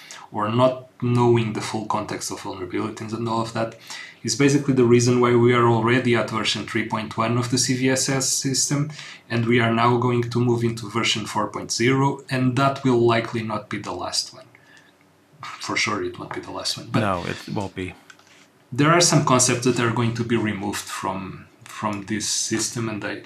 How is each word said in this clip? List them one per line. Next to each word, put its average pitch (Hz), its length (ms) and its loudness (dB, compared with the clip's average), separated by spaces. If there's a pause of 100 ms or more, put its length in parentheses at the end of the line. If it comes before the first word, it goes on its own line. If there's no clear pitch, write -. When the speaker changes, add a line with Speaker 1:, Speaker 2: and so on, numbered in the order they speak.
(320)
Speaker 1:
or 107 180 -2
not 127 400 2 (120)
knowing 120 520 4
the - 80 -6
full 107 240 -6
context 101 440 -6
of 95 120 -10
vulnerabilities 101 720 -8
and 117 160 -4
all 113 120 -2
of 113 120 -6
that 113 220 -4 (480)
is 113 120 -2
basically 143 380 4
the 123 100 6
reason 120 380 6
why 120 140 6
we 120 180 6
are 120 140 6
already 120 480 4
at 107 140 0
version 107 360 -2
three 107 220 -2
point 110 300 -6
one 113 200 0
of 120 120 -2
the 135 80 0
C 131 160 0
V 127 160 0
S 131 200 0
S 131 180 -2
system, 139 640 -2 (380)
and 117 160 0
we 120 140 4
are 117 140 2
now 120 240 4
going 120 320 2
to 120 100 0
move 117 240 2
into 113 260 -4
version 113 360 -2
four 104 220 -2
point 92 240 -8
zero, 135 480 2 (100)
and 127 280 0
that 139 260 2
will 123 160 4
likely 117 420 2
not 107 280 -8
be 107 100 -6
the 95 140 -8
last - 400 -6
one. - 120 -20 (1120)
For - 160 -8
sure 101 280 -2
it - 160 -8
won't - 140 -12
be 95 80 -10
the 92 100 -16
last 95 260 -6
one. - 140 -14
But 127 80 0
Speaker 2:
No, 92 260 -2
it 90 120 -6 (180)
won't 98 180 -6
be. 92 200 -10 (760)
Speaker 1:
there 143 200 4
are 175 100 4
some 139 240 4
concepts 127 400 2
that 123 140 2
are 117 120 2
going 117 220 0
to 117 100 -4
be 117 140 0
removed 104 420 -4
from, 95 680 -8 (160)
from 101 400 -6
this 101 260 -4
system, - 580 -4
and 104 160 -6
I, 101 220 -8